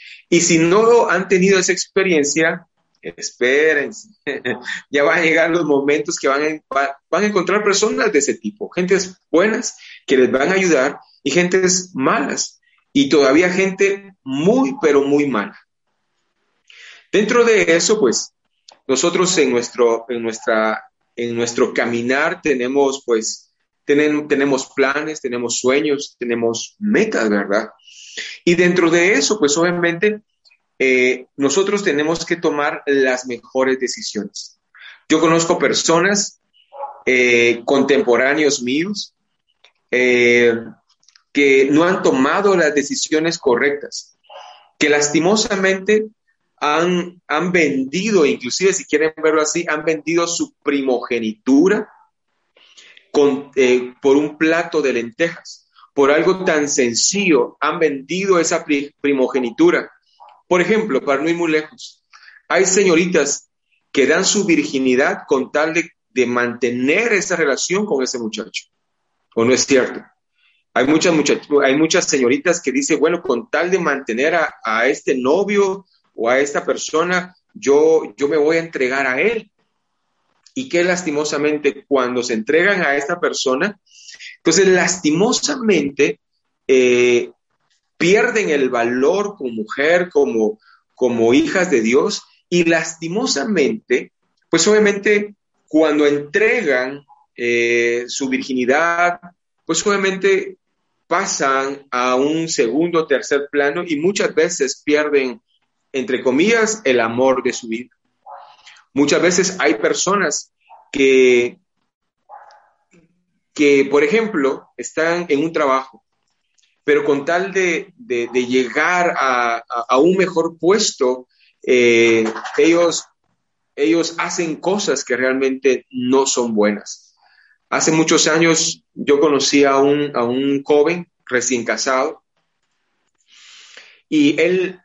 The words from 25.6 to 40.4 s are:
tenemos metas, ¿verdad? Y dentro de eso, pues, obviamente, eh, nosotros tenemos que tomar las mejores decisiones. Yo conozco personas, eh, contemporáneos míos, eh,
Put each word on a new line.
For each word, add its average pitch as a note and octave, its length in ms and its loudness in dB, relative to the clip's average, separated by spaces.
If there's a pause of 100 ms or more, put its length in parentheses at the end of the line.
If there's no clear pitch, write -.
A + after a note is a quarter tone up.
tenemos A#2 640 -4
metas, A2+ 500 0
¿verdad? G2+ 420 -2 (760)
Y F3 100 2
dentro F3+ 340 2
de F3 260 2
eso, - 220 0
pues, D3 200 0
obviamente, F3 640 -2 (580)
eh, B2+ 480 0 (100)
nosotros F#3+ 460 0
tenemos D#3 420 -2
que F3 120 -4
tomar D3 500 -2
las C3 400 0
mejores C3 520 -4
decisiones. - 800 -10 (500)
Yo D3+ 120 2
conozco E3 380 2
personas, E3+ 800 0 (640)
eh, A#2+ 600 2
contemporáneos C3 960 2
míos, D#3+ 520 -4 (760)
eh, A#2+ 640 4 (800)